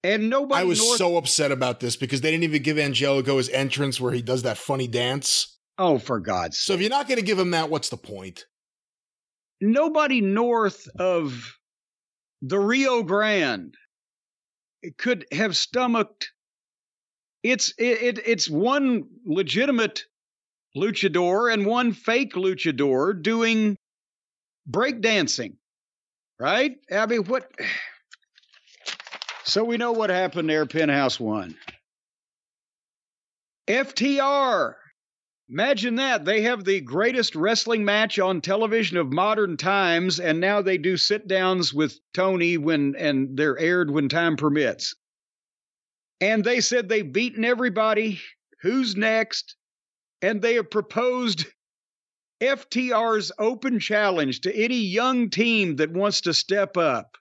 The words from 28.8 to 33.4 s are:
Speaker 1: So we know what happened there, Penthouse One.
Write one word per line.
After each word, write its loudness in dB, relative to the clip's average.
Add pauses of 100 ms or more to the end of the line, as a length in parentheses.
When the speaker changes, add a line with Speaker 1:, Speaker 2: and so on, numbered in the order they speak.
Speaker 1:
So 2
we -2
know -2
what 0
happened 0
there, 2
Penthouse 0
One. -4 (2000)